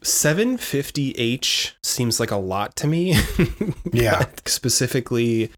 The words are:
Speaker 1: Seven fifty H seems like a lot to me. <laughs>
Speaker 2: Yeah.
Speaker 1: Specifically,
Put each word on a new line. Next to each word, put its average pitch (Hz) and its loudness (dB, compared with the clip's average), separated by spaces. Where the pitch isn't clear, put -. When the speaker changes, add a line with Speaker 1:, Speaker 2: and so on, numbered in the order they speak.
Speaker 1:
Seven 208 2
fifty 143 -2
H - -2
seems 117 0
like 113 0
a 107 0
lot 98 -2
to 147 -2
me. 170 2
<laughs> - -2
Speaker 2:
Yeah. 117 2
Speaker 1:
Specifically, 120 0